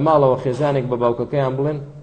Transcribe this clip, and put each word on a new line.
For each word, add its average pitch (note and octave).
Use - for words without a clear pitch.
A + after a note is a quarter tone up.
ماڵەوە C#3+
خێزانێک C#3
بە B2
باوکەکەیان B2
بڵێن: D3